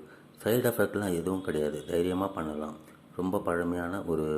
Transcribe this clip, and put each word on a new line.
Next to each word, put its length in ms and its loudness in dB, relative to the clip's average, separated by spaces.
சைடு 260 4
எஃபெக்ட்லாம் 460 2
எதுவும் 260 0
கிடையாது, 440 -2
தைரியமாக 480 2
பண்ணலாம். 420 -6
ரொம்ப 240 0
பழமையான 640 0
ஒரு 240 0